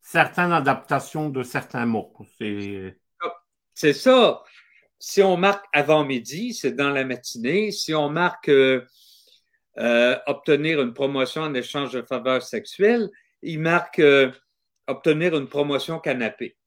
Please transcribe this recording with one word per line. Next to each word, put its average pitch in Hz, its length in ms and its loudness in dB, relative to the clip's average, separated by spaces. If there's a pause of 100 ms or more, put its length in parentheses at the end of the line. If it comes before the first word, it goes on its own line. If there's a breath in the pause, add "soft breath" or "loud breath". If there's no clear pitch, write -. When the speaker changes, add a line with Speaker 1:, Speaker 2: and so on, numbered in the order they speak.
Speaker 1:
certaines 175 500 0
adaptations 151 760 -2
de 135 140 -6
certains 123 420 -6
mots. 110 260 -2 (280)
C'est 101 580 -8 (760)
Speaker 2:
C'est 147 180 2
ça. 247 480 4 (560 soft breath)
Si - 240 0
on 190 160 4
marque 196 360 0
avant 147 320 2
midi, 139 480 -8
c'est 139 180 -4
dans 139 180 -2
la 139 140 -2
matinée. 135 680 -4
Si - 220 -6
on 147 160 0
marque, 170 400 -2
euh, 131 340 4 (920 soft breath)
euh, 120 480 2
obtenir 147 560 0
une 123 120 -2
promotion 139 500 -2
en 151 100 -6
échange 127 380 -6
de 123 100 -6
faveurs 127 400 -2
sexuelles, 202 680 -2 (320 soft breath)
il 160 180 -8
marque, 165 400 -2
euh, 139 320 6 (560)
obtenir 160 480 0
une 135 140 -4
promotion 147 500 -4
canapé. 123 680 -6